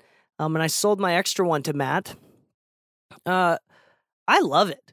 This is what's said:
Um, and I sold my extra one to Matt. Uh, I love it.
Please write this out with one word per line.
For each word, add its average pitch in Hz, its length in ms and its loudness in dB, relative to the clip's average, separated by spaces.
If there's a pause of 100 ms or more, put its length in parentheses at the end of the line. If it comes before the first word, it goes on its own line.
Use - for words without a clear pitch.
(380)
Um, 156 160 -2
and 160 80 0
I 160 60 0
sold 208 320 0
my 180 160 0
extra 190 280 0
one 156 200 0
to 156 80 -4
Matt. 143 420 -4 (1120)
Uh, 180 320 0 (680)
I 277 140 4
love 175 280 2
it. - 80 -10 (140)